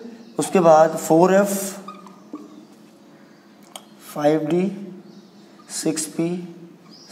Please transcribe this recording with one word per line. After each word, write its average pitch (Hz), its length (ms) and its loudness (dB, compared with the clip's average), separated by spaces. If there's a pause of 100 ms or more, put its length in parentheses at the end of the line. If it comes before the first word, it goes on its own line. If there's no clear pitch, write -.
(380)
उसके 190 220 0
बाद 165 380 6
फ़ोर 180 360 4
एफ़, 202 200 2 (2500)
फ़ाइव 151 320 0
डी, 180 240 0 (1040)
सिक्स 156 340 -4
पी, 165 200 -4 (840)